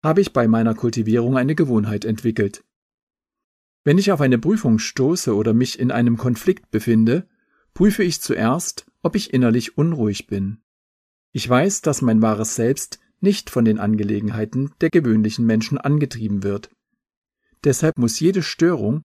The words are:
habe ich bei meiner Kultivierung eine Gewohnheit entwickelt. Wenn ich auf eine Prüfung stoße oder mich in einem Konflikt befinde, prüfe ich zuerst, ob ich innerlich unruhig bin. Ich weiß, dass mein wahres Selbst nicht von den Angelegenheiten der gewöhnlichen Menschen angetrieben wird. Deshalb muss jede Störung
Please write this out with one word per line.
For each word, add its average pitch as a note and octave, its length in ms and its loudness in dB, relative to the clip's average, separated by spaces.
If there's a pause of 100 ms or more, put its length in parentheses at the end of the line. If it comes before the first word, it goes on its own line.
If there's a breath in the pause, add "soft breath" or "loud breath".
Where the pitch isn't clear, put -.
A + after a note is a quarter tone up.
habe D#3+ 200 2
ich - 120 -2
bei A#2 140 2
meiner A2+ 260 2
Kultivierung A#2 640 0
eine C3+ 160 -2
Gewohnheit A2 500 0
entwickelt. A2 600 -4 (1200)
Wenn D#3 160 4
ich G3+ 120 0
auf D3+ 100 0
eine B2+ 180 4
Prüfung D3 400 2
stoße C3+ 560 -2
oder G#2+ 180 0
mich B2 260 0
in B2+ 120 0
einem A#2 260 2
Konflikt B2 540 -2
befinde, A2+ 560 2 (460)
prüfe G3+ 300 2
ich F3 180 -2
zuerst, - 680 -4 (160)
ob - 120 -2
ich - 180 -4
innerlich A#2+ 440 0
unruhig C#3+ 480 -2
bin. G2 360 -6 (720)
Ich A#2 160 -8
weiß, D3 340 0
dass D3 200 -2
mein A2 200 4
wahres A2 340 0
Selbst - 440 -2 (200)
nicht G3 300 0
von B2 140 0
den A2 160 2
Angelegenheiten G#2+ 920 -2 (100)
der D#3+ 80 2
gewöhnlichen A2+ 560 2
Menschen A2 320 0
angetrieben A#2 680 -2
wird. G2+ 260 -4 (920)
Deshalb D3+ 340 0
muss A#2+ 220 0
jede F#3 220 2
Störung D3+ 680 0